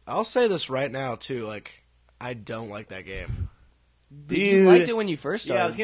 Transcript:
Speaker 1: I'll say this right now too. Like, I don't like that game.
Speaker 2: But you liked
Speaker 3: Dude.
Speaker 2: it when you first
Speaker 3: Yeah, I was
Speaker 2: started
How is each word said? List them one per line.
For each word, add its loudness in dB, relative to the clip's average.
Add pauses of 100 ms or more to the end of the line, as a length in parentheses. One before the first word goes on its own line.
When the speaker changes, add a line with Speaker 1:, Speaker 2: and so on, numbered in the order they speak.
Speaker 1:
I'll -2
say 2
this -2
right -2
now -6
too. -6
Like, -12 (480)
I -10
don't -10
like -12
that -12
game. -6 (640)
Speaker 2:
But -8
you 6
liked 10
Speaker 3:
Dude. -2
Speaker 2:
it -2
when -2
you -2
first -6
Speaker 3:
Yeah, 0
I 0
was -6
Speaker 2:
started -8